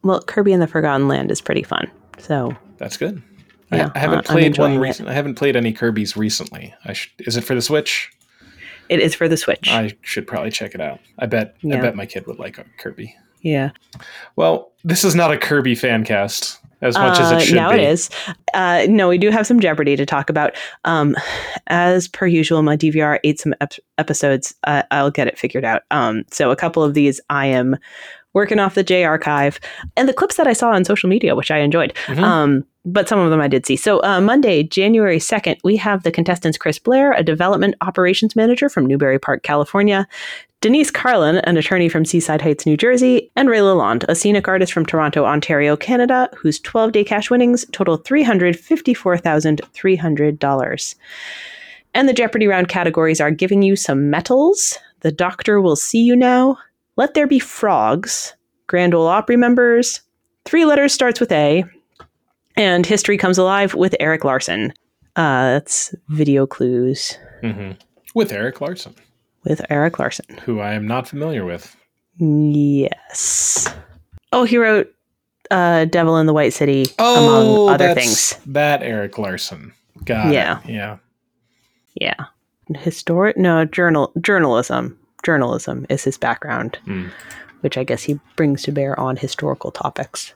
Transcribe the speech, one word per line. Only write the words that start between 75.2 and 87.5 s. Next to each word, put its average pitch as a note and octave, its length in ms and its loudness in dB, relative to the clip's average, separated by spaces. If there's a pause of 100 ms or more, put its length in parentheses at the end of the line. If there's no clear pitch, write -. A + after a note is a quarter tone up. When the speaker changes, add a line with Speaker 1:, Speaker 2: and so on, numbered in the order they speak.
Speaker 1:
uh, E3+ 360 2
Devil E3 320 2
in D#3 80 4
the D#3 80 4
White D3 180 2
City, C#3 340 0 (120)
Speaker 2:
Oh, A3+ 680 6
Speaker 1:
among F#3+ 80 6
other F3 200 4
Speaker 2:
that's A#2+ 400 0
Speaker 1:
things. - 80 -20 (100)
Speaker 2:
that D3 300 0
Eric G#2+ 360 -6
Larson. F#2 540 -10 (320)
Got B2 280 0
Speaker 1:
Yeah. G#2 320 0
Speaker 2:
it. - 60 -16
Yeah. G#2+ 260 -10 (1000)
Speaker 1:
Yeah. - 200 -4 (640)
Historic? F3 580 -2
No, E3+ 280 2
journal-, D#3 560 0
journalism, B2+ 800 0 (260)
journalism C3 640 -2
is C#3 160 -4
his C3+ 140 -4
background, A#2 680 -6
Speaker 2:
Mm. F#2+ 240 -10 (500)